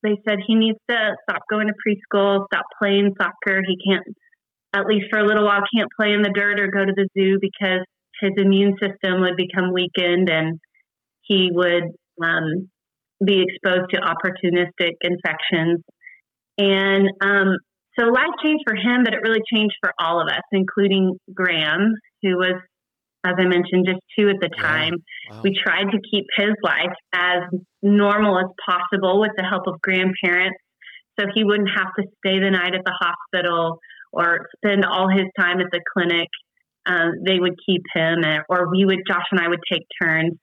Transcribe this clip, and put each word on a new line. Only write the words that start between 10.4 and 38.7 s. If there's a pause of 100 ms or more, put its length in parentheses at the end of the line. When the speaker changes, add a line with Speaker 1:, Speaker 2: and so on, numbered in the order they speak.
Speaker 1:
he
would, (400)
um, (540)
be
exposed
to
opportunistic
infections. (760)
And, (120)
um, (420)
so
life (140)
changed
for
him,
but
it
really (120)
changed
for
all
of
us, (100)
including (160)
Graham, (280)
who
was, (680)
as
I
mentioned,
just (180)
two
at
the
Speaker 2:
Yeah.
Speaker 1:
time. (360)
Speaker 2:
Wow.
Speaker 1:
We
tried
to (100)
keep (100)
his (100)
life (200)
as (380)
normal
as (180)
possible
with
the
help
of
grandparents, (640)
so
he
wouldn't
have
to (160)
stay
the
night
at
the
hospital (340)
or (100)
spend
all
his (140)
time
at
the (120)
clinic. (560)
Um, (140)
they
would
keep (100)
him,
and,
or
we